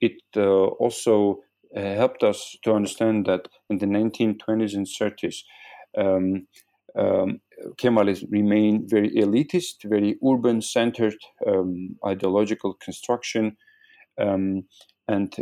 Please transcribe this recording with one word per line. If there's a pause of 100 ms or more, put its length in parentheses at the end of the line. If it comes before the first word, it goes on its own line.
It, (140)
uh, (160)
also, (360)
uh,
helped
us
to
understand
that (200)
in
the
nineteen
twenties
and
thirties, (520)
um, (520)
um, (400)
Kemalism
remained
very
elitist,
very
urban-centered, (300)
um, (100)
ideological
construction, (640)
um, (440)
and,